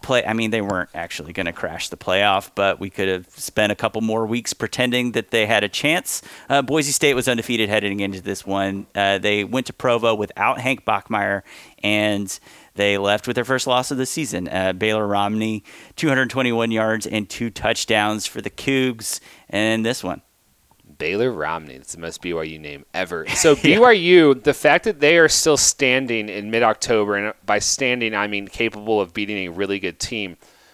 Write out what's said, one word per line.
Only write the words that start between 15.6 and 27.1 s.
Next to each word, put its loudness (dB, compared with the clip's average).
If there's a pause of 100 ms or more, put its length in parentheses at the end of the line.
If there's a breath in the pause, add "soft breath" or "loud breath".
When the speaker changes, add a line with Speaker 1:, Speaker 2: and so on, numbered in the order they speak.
Speaker 1:
two -2
hundred 2
twenty-one 0
yards 0
and -4
two -6
touchdowns -2
for -10
the -10
Cougs. -2 (280 soft breath)
And 0
this -4
one. -8 (800)
Speaker 2:
Baylor -2
Romney. -6
That's -18
the -16
most -12
B -6
Y -4
U -10
name -16
ever. -6
So 4
Speaker 1:
<laughs> 6
Yeah. -6
Speaker 2:
B 6
Y 10
U, 8
the 2
fact 4
that -2
they 6
are 8
still 2
standing 0
in -8
mid-October, 2